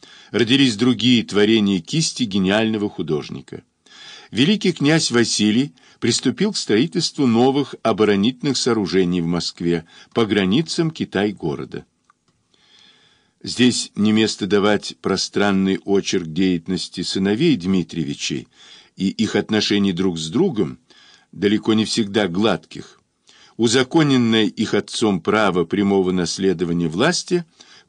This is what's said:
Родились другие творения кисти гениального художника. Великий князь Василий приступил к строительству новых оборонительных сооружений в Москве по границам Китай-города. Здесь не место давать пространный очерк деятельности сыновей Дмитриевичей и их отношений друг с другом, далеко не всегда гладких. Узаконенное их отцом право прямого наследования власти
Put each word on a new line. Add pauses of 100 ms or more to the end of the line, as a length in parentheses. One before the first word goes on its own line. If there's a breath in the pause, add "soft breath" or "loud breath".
(320 loud breath)
Родились
другие
творения
кисти
гениального
художника. (640 loud breath)
Великий
князь
Василий (280 soft breath)
приступил
к
строительству
новых
оборонительных
сооружений
в
Москве (280 loud breath)
по
границам
Китай-города. (1600 soft breath)
Здесь
не
место
давать
пространный
очерк
деятельности
сыновей
Дмитриевичей (500 loud breath)
и
их
отношений
друг
с
другом, (540 soft breath)
далеко
не
всегда
гладких. (560 soft breath)
Узаконенное
их
отцом
право
прямого
наследования
власти (440 soft breath)